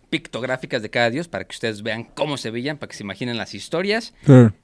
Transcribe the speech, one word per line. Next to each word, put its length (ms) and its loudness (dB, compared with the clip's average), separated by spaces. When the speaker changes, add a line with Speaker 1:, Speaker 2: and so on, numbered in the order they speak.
Speaker 1:
pictográficas 720 -6
de 80 -10
cada 220 2
dios 180 -6
para 160 -8
que 100 -18
ustedes 280 -6
vean 220 -6
cómo 240 -4
se 120 -8
veían, 280 -6
para 120 -12
que 60 -16
se 60 -14
imaginen 340 -6
las 180 -8
historias. 600 -6
Speaker 2:
Sí. 80 8